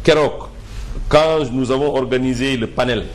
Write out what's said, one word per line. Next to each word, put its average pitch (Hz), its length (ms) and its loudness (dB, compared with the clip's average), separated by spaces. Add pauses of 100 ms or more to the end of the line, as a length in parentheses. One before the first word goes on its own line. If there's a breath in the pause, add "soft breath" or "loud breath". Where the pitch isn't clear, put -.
Keroog, 151 440 2 (600 loud breath)
quand 156 420 4
nous 127 200 0
avons 139 240 2
organisé 131 600 0
le 110 120 -2
panel 123 360 -2 (120)